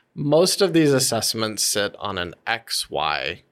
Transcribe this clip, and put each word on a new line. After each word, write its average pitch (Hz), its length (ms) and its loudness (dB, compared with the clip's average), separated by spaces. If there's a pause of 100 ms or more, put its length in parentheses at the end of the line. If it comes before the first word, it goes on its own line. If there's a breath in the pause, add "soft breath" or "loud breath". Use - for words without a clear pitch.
(140 loud breath)
most 151 480 2
of 180 100 2
these 156 200 6
assessments 110 680 0
sit 101 360 0
on 98 200 -6
an 87 160 -6 (120)
X - 440 -4
Y 73 600 -4